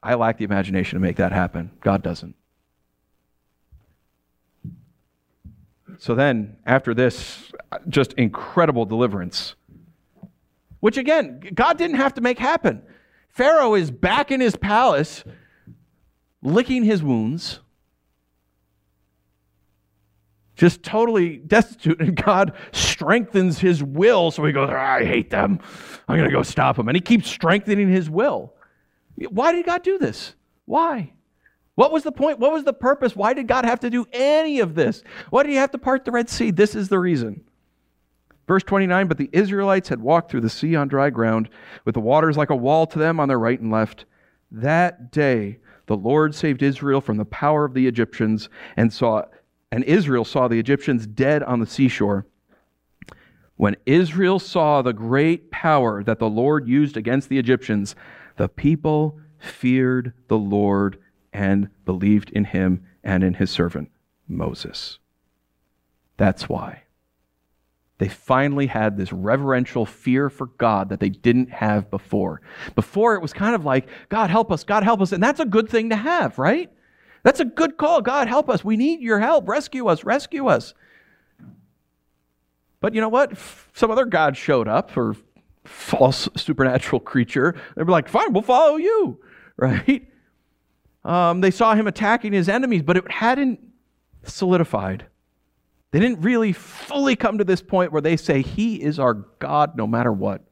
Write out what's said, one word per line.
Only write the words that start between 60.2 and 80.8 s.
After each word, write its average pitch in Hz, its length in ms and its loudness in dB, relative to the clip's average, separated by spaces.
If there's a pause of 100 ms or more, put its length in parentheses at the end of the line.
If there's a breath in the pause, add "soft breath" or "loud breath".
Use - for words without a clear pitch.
the 110 100 2
Lord 101 600 0 (340 soft breath)
and 101 360 0 (140)
believed 101 480 0
in 107 120 0
him 92 420 0 (180 soft breath)
and 95 200 0
in 92 100 2
his 92 160 -2
servant 82 400 -4 (380)
Moses. - 720 -10 (1160)
That's 98 300 -2
why. - 360 -8 (1120)
They 98 120 -2
finally 139 580 -2
had 110 300 -2
this 92 160 -6
reverential 123 720 -2
fear 131 440 -2
for 131 180 -10
God 104 420 0
that 98 100 -6
they 101 80 0
didn't 120 420 0
have 104 400 -2
before. 95 520 -6 (340 loud breath)
Before, 220 400 2
it 185 60 -4
was 156 100 -8
kind 220 240 -2
of 180 80 -2
like, 135 240 0 (220 loud breath)
"God, 208 200 0
help 220 220 2
us, 160 140 -4
God, 208 180 0
help 214 160 2
us." 190 140 0
And 180 100 0
that's 277 160 2
a 320 60 0
good 220 240 0
thing 226 220 0
to 220 40 0
have, 233 420 -2
right? 226 320 0 (540 soft breath)
That's 277 160 4
a 302 60 0
good 294 320 -2
call. 311 240 2
"God, 254 260 0
help 294 220 0
us. 208 160 -2
We 220 100 0
need 302 240 0
your 226 200 0
help. 254 280 2
Rescue 254 400 -4
us, 165 160 2
rescue 277 440 -2
us." 127 260 0 (2000 soft breath)